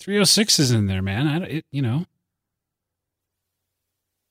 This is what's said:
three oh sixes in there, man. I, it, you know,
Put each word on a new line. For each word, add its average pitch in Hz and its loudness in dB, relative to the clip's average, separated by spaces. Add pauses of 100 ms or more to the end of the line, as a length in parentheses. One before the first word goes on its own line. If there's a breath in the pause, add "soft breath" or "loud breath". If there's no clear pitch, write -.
three 196 -4
oh 208 4
sixes 165 2
in 107 2
there, 95 -2
man. 98 -2
I, 143 -2
it, - -8
you 139 -4
know, 131 -2 (2250)